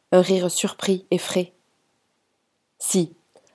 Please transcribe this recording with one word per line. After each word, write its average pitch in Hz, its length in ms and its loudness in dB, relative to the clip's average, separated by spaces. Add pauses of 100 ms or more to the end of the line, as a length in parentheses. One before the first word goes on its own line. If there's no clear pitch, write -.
(120)
un 185 100 6
rire 180 300 2
surpris - 580 -4
et 185 80 2
frais. « 175 340 -4 (1300)
Si, - 360 -2 (420)